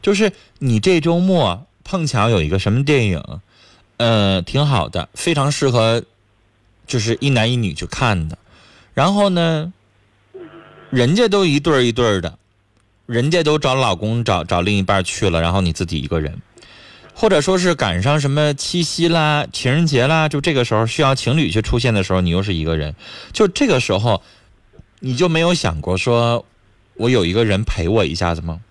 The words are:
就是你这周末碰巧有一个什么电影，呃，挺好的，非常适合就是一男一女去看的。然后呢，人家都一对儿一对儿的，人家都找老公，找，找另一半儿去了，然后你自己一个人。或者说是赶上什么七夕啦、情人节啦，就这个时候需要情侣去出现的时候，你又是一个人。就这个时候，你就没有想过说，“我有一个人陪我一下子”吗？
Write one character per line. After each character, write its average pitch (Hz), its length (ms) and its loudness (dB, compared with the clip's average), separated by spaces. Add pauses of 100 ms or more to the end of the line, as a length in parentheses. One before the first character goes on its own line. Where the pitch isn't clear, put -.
就 208 100 0
是 202 200 2 (260)
你 117 220 0
这 180 200 2
周 170 200 0
末 147 460 0 (180)
碰 175 220 -4
巧 113 220 0
有 98 140 2
一 76 60 -2
个 95 100 0
什 101 140 0
么 135 120 0
电 139 220 2
影， 90 160 -2 (760)
呃， 101 440 2
挺 139 240 -2
好 107 220 0
的， - 260 -6
非 170 200 -2
常 143 180 0
适 139 180 0
合 117 320 2 (840)
就 127 120 -4
是 110 220 0
一 139 100 0
男 117 200 2
一 123 60 -2
女 104 160 -2
去 80 140 -10
看 92 420 -2
的。 80 80 -12 (560)
然 175 220 0
后 202 140 2
呢， 165 440 -2 (1160)
人 127 240 2
家 233 140 4
都 196 180 2
一 147 140 2
对 151 120 0
儿 135 80 4
一 120 120 2
对 120 120 0
儿 101 160 2
的， 82 160 -10 (680)
人 120 240 -2
家 170 140 0
都 151 120 2
找 135 200 0
老 117 180 0
公， 110 300 -4
找， 90 180 0
找 87 180 0
另 101 160 0
一 98 60 0
半 98 160 2
儿 92 40 0
去 - 280 -2
了， 82 100 0
然 85 120 0
后 98 80 0
你 85 120 0
自 87 140 -4
己 80 140 -6
一 71 80 -10
个 82 120 -2
人。 73 160 -8 (760)
或 214 160 2
者 160 100 4
说 185 160 0
是 180 180 2
赶 92 280 -2
上 147 180 2
什 139 100 -2
么 147 220 2
七 175 300 -4
夕 165 260 0
啦、 151 420 0
情 - 220 -2
人 165 140 2
节 135 200 2
啦， 156 220 2
就 147 100 -2
这 156 140 -2
个 123 140 2
时 113 80 -2
候 113 120 2
需 117 140 -4
要 135 140 4
情 131 240 0
侣 107 120 0
去 107 120 0
出 120 160 0
现 117 160 0
的 98 80 0
时 92 100 -2
候， 92 80 2
你 87 80 0
又 90 140 0
是 101 100 -4
一 80 100 -2
个 80 140 -2
人。 73 180 -6 (380)
就 208 160 2
这 277 180 0
个 156 140 2
时 92 160 -2
候， 107 260 0 (800)
你 127 160 -6
就 175 100 2
没 160 140 0
有 175 140 2
想 82 260 -4
过 92 160 -4
说 117 480 0 (480)
，“我 120 160 -4
有 117 160 2
一 87 80 0
个 113 140 2
人 101 180 0
陪 82 240 -2
我 104 160 2
一 76 100 -4
下 85 200 -2
子” 82 100 -6
吗？ 82 160 -8 (100)